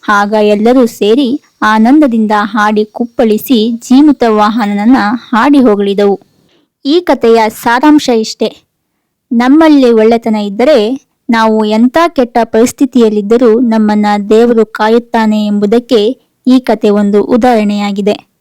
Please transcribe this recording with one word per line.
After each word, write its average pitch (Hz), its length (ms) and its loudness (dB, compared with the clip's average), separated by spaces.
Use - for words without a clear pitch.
ಆಗ 208 240 0
ಎಲ್ಲರೂ 214 540 2
ಸೇರಿ 233 540 -2
ಆನಂದದಿಂದ 220 720 2
ಹಾಡಿ 208 500 -2
ಕುಪ್ಪಳಿಸಿ 226 920 -2
ಜೀಮುತ 269 520 2
ವಾಹನನನ್ನ 214 720 0
ಹಾಡಿ 240 580 0
ಹೊಗಳಿದವು. 202 640 0
ಈ 302 160 0
ಕಥೆಯ 240 480 0
ಸಾರಾಂಶ 269 600 0
ಇಷ್ಟೇ. 220 480 -4
ನಮ್ಮಲ್ಲಿ 269 580 4
ಒಳ್ಳೆತನ 226 460 0
ಇದ್ದರೆ 220 680 -2
ನಾವು 220 340 0
ಎಂಥ 220 340 0
ಕೆಟ್ಟ 247 360 -2
ಪರಿಸ್ಥಿತಿಯಲ್ಲಿದ್ದರೂ 226 1160 0
ನಮ್ಮನ್ನ 214 460 0
ದೇವರು 226 380 2
ಕಾಯುತ್ತಾನೆ 220 800 -2
ಎಂಬುದಕ್ಕೆ 208 720 -2
ಈ 254 140 2
ಕಥೆ 220 300 -2
ಒಂದು 202 340 0
ಉದಾಹರಣೆಯಾಗಿದೆ. 208 1040 -2